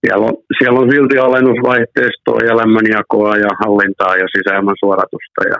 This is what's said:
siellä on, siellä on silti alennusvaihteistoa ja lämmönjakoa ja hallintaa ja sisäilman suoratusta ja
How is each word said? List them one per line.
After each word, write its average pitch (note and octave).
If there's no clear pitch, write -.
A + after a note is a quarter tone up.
siellä G2+
on, A#2
siellä B2+
on B2
silti C3+
alennusvaihteistoa B2
ja A2+
lämmönjakoa G#2+
ja G#2
hallintaa G2
ja F#2
sisäilman G2
suoratusta -
ja -